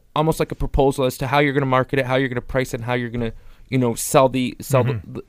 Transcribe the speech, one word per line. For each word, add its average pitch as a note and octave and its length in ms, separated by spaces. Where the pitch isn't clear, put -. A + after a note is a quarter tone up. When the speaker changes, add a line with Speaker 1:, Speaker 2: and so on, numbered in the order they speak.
Speaker 1:
almost D#3 240
like D#3 120
a - 20
proposal C#3 500
as B2+ 140
to C#3 80
how C#3+ 140
you're C#3+ 120
gonna C#3 140
market C3 320
it, B2+ 80
how B2+ 80
you're C3+ 140
gonna B2 120
price - 320
it, C3 40
and A#2 80
how B2 100
you're A#2+ 160
gonna, A#2 220
you C3+ 80
know, A#2+ 200
sell C3+ 320
the, B2+ 320
sell C3 240
Speaker 2:
Mm-hmm. B2 300
Speaker 1:
the, - 140